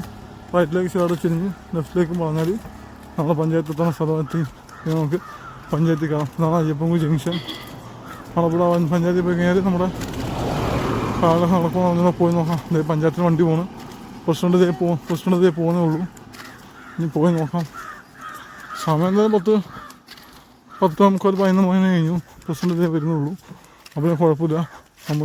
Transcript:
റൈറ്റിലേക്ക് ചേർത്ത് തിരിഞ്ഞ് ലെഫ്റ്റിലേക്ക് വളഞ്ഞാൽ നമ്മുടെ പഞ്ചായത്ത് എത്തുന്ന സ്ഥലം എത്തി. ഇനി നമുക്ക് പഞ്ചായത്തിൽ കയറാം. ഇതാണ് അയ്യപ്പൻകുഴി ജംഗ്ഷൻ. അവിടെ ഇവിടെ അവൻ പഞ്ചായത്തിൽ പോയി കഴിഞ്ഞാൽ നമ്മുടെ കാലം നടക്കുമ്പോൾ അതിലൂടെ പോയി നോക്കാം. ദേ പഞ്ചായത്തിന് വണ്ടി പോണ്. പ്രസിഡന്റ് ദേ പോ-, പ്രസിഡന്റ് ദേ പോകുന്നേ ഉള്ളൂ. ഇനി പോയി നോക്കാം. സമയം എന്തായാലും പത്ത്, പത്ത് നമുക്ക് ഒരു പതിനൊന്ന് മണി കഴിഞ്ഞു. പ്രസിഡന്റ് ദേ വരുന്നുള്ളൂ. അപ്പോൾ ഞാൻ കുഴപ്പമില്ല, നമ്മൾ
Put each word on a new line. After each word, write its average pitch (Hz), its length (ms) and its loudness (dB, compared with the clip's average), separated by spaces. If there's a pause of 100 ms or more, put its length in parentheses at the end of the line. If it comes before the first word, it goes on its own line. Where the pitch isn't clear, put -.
(540)
റൈറ്റിലേക്ക് 175 400 2
ചേർത്ത് 175 280 2
തിരിഞ്ഞ് 170 260 0 (280)
ലെഫ്റ്റിലേക്ക് 165 460 -2
വളഞ്ഞാൽ 160 280 0 (640)
നമ്മുടെ 160 260 0
പഞ്ചായത്ത് 160 340 0
എത്തുന്ന 165 220 0
സ്ഥലം 156 260 -2
എത്തി. 156 180 -2 (420)
ഇനി 160 160 -2
നമുക്ക് 156 200 0 (540)
പഞ്ചായത്തിൽ 160 380 2
കയറാം. 151 260 -2
ഇതാണ് 165 220 2
അയ്യപ്പൻകുഴി 160 460 0
ജംഗ്ഷൻ. 156 300 0 (1000)
അവിടെ 170 160 2
ഇവിടെ 170 180 2
അവൻ 175 140 4 (100)
പഞ്ചായത്തിൽ 175 340 2
പോയി 175 120 2
കഴിഞ്ഞാൽ 175 200 4 (100)
നമ്മുടെ 180 200 2 (1300)
കാലം 170 320 4
നടക്കുമ്പോൾ 175 360 2
അതിലൂടെ 175 300 4
പോയി 170 180 4
നോക്കാം. 165 220 0 (140)
ദേ 156 160 2
പഞ്ചായത്തിന് 160 380 0
വണ്ടി 165 200 4
പോണ്. 160 160 2 (640)
പ്രസിഡന്റ് 175 360 4
ദേ 175 60 6 (120)
പോ-, 175 180 0 (100)
പ്രസിഡന്റ് 180 360 0
ദേ 185 160 6
പോകുന്നേ 170 280 2
ഉള്ളൂ. 156 120 0 (960)
ഇനി 170 100 -2 (120)
പോയി 170 200 4
നോക്കാം. 160 260 -2 (1160)
സമയം 160 280 2
എന്തായാലും 214 260 4
പത്ത്, 214 180 2 (1300)
പത്ത് 180 260 0
നമുക്ക് 196 220 2
ഒരു 190 120 2
പതിനൊന്ന് 190 300 4
മണി 185 240 4
കഴിഞ്ഞു. 165 220 2 (260)
പ്രസിഡന്റ് 175 380 -2
ദേ 180 140 4
വരുന്നുള്ളൂ. 156 380 0 (640)
അപ്പോൾ 151 160 -2
ഞാൻ 160 100 0
കുഴപ്പമില്ല, 160 380 2 (500)
നമ്മൾ 151 160 -2